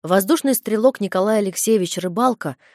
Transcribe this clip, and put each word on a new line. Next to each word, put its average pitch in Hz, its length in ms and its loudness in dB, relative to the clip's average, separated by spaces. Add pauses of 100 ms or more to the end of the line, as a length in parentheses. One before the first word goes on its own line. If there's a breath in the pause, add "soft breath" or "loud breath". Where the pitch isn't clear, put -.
Воздушный 208 520 2
стрелок 220 460 0
Николай 202 380 0
Алексеевич 196 580 0
Рыбалко 185 600 -2 (180 soft breath)